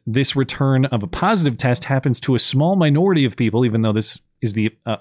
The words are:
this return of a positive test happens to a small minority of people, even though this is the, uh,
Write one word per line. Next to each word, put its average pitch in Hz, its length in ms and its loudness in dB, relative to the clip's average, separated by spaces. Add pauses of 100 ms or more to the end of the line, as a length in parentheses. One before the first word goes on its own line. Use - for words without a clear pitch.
this 131 280 0
return 135 520 0
of 110 180 -4
a 170 40 -8
positive 175 480 0
test 123 280 -2
happens 135 360 -2
to 131 140 0
a 117 60 2
small 156 340 2
minority 165 500 2
of 110 120 -2
people, 117 280 0
even 113 180 0
though 110 100 2
this 107 280 -4 (200)
is 104 140 -4
the, 107 200 -2 (120)
uh, 110 140 -4